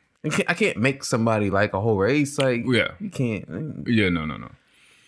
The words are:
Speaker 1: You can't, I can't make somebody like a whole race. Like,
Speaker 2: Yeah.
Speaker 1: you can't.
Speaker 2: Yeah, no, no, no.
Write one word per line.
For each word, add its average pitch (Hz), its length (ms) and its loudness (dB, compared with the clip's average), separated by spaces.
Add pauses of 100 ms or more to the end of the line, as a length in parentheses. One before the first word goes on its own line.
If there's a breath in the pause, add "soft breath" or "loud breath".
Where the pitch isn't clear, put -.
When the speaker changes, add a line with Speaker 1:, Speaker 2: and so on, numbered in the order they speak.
(220 soft breath)
Speaker 1:
You 151 80 -4
can't, 170 180 -2
I 175 60 0
can't 202 220 0
make 131 260 0
somebody 110 480 2
like 101 240 2
a 95 60 0
whole 110 160 2
race. 139 420 2
Like, 127 280 0
Speaker 2:
Yeah. 120 340 2
Speaker 1:
you 202 100 -8
can't. 110 800 -6
Speaker 2:
Yeah, 104 220 4
no, 80 160 -2
no, 69 100 -6
no. 58 140 -14 (580 soft breath)